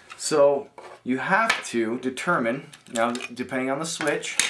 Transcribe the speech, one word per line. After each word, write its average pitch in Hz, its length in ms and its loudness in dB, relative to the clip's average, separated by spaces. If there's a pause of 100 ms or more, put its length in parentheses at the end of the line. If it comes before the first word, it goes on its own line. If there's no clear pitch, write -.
(180)
So 143 520 4 (340)
you 127 140 0
have 190 500 0
to 117 320 0
determine, 127 680 -2 (220)
now 120 200 2
depending 123 600 -4
on 147 80 -2
the 165 60 -4
switch, 151 520 -2 (120)